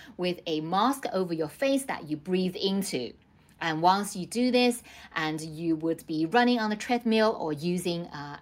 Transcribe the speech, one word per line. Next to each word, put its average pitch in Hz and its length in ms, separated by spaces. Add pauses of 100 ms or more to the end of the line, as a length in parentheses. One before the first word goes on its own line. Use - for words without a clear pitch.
(160)
with 180 300
a 156 160
mask 208 500
over 185 220
your 160 140
face 269 360
that - 240
you 151 80
breathe 185 400
into. 190 560 (480)
And 160 200
once 190 360
you 180 100
do 247 240
this, 247 320 (320)
and 156 260
you 160 360
would 165 300
be 160 200
running 240 320
on 214 140
a 214 40
treadmill 220 640
or 156 140
using, 170 520
uh, 143 360